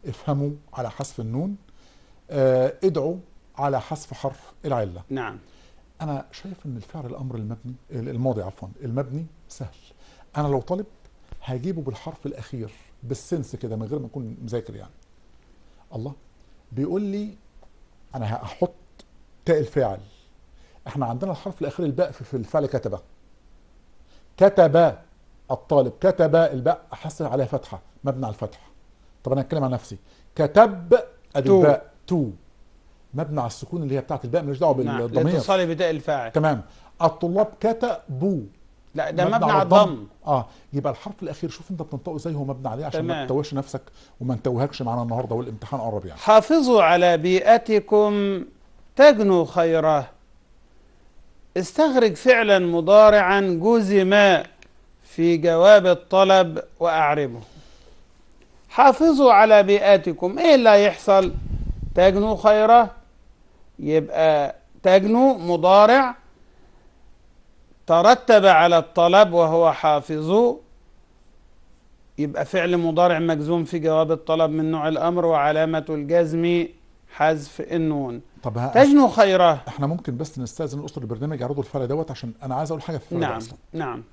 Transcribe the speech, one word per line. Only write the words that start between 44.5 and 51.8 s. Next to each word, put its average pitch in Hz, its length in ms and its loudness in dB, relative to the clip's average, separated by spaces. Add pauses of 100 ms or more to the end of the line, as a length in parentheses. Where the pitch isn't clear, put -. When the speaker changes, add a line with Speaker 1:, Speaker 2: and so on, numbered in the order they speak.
Speaker 1:
معانا 120 220 -6
النهاردة 117 320 -6
والامتحان 117 460 -10
قرب 104 240 -8
يعني. - 140 -16
Speaker 2:
حافظوا 220 640 4
على 175 340 4
بيئتكم 208 1300 2 (520)
تجنوا 208 500 6
خيره. 160 640 0 (1500)
استخرج 247 580 0